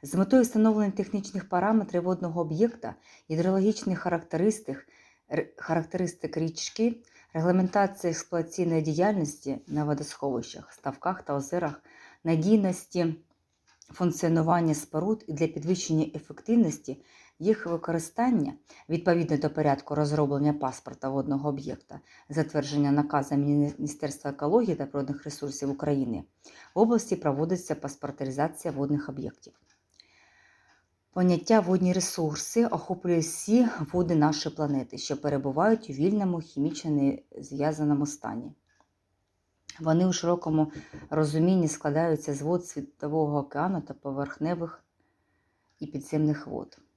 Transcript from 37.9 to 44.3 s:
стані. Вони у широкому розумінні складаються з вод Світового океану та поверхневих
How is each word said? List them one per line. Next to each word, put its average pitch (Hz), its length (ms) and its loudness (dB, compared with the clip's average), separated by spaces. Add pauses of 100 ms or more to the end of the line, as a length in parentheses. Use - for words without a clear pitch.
стані. 120 460 -10 (1300)
Вони 160 260 4
у 185 60 4
широкому 165 600 2 (380)
розумінні 156 580 4
складаються 151 680 0
з 143 80 -8
вод 175 240 -2
Світового 147 720 -2
океану 160 420 -2
та - 140 -12
поверхневих 151 880 -6 (960)